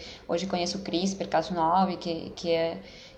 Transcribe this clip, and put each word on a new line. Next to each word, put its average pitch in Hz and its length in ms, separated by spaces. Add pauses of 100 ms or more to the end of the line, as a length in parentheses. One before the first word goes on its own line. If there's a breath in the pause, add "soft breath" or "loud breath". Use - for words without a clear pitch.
(280 loud breath)
hoje 175 180
conhece 180 320
o - 20
crispr, 180 480
cas 165 220
nove, 175 480
que, 170 380
que 170 160
é, 165 260 (400 loud breath)